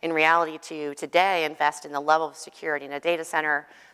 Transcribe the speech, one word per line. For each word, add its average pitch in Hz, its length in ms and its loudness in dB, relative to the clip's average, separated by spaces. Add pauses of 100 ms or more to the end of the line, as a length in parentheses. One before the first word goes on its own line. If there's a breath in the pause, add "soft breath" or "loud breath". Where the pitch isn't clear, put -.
in 165 100 -4
reality, 160 460 2
to 151 360 -10
today 175 500 2
invest 147 400 -2
in 147 80 -14
the 143 80 -2
level 156 280 2
of 143 80 -12
security 147 500 -6
in 135 60 -12
a 143 80 -8
data 170 240 -2
center 151 420 -2 (280 loud breath)